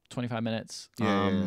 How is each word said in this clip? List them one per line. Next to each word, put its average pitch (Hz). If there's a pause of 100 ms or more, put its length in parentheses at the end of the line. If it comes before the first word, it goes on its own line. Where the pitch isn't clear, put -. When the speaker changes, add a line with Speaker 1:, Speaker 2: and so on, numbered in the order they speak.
Speaker 1:
twenty-five 120
minutes, - (100)
Speaker 2:
Yeah, 107
yeah, 101
Speaker 1:
um, 98